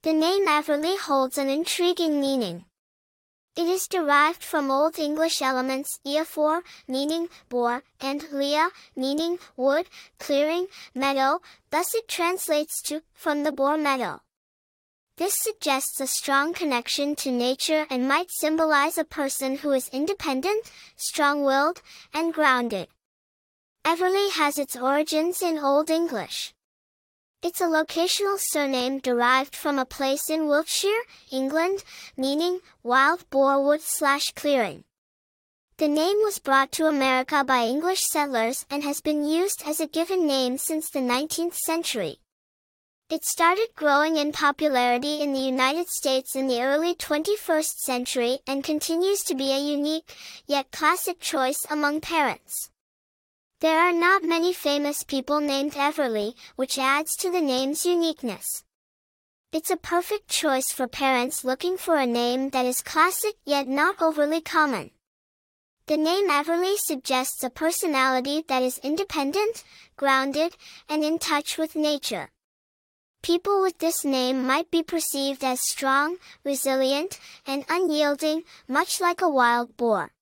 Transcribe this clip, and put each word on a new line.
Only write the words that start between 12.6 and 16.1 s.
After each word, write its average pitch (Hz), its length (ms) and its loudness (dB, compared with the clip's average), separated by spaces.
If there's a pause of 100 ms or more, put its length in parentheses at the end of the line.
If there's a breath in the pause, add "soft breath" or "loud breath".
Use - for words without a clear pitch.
to, 302 180 -6 (100)
"from 294 300 -2
the 302 100 0
boar 277 240 0
meadow." 269 460 -2 (920)
This 381 260 0
suggests - 580 -2
a 269 60 -4
strong 285 480 0